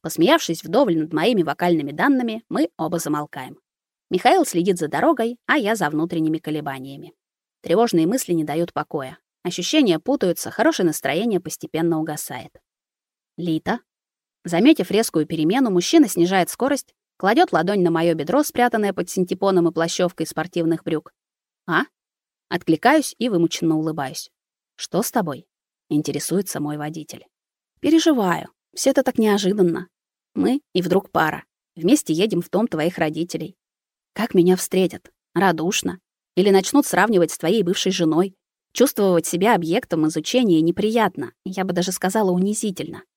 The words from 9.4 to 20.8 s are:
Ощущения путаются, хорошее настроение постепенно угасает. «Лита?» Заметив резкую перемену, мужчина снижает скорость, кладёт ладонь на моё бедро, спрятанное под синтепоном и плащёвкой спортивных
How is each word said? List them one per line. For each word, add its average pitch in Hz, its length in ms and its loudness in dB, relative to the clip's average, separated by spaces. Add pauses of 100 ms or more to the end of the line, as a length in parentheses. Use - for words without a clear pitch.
Ощущения 185 560 0
путаются, 208 520 -2
хорошее 247 360 0
настроение 175 540 -2
постепенно 165 580 -4
угасает. 147 540 -8 (840)
«Лита?» 170 440 -4 (640)
Заметив 190 460 0
резкую 185 360 0
перемену, 190 440 0
мужчина 208 380 4
снижает 180 400 0
скорость, - 460 -4 (240)
кладёт 233 340 2
ладонь 180 300 2
на 175 80 4
моё 165 240 2
бедро, 165 280 0
спрятанное 226 500 0
под 180 180 -6
синтепоном 185 580 0
и 160 40 -2
плащёвкой 170 540 -2
спортивных 165 580 -4